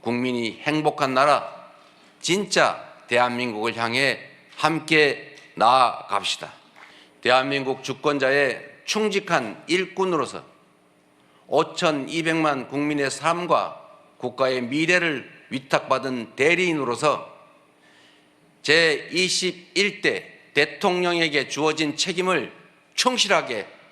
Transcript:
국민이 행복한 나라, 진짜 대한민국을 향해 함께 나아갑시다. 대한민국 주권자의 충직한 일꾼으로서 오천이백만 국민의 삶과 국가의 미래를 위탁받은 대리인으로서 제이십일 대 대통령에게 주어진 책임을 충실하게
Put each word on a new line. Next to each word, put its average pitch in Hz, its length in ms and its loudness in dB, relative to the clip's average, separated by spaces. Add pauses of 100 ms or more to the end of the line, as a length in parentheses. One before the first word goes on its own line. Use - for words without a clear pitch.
국민이 120 600 -4
행복한 147 520 0
나라, 135 560 2 (500)
진짜 165 640 0 (220)
대한민국을 120 680 0
향해 117 420 0 (380)
함께 156 800 0 (180)
나아갑시다. 104 960 2 (680)
대한민국 131 640 0
주권자의 139 840 0 (160)
충직한 190 840 -2
일꾼으로서 170 760 -2 (1000)
오천이백만 156 1200 0
국민의 143 380 -2
삶과 156 720 -2 (380)
국가의 127 440 -2
미래를 156 680 0 (200)
위탁받은 131 840 -2
대리인으로서 147 1000 0 (1300)
제이십일 175 1400 0
대 107 320 -2 (220)
대통령에게 170 960 0
주어진 151 480 -2
책임을 175 560 -2 (420)
충실하게 156 720 0 (260)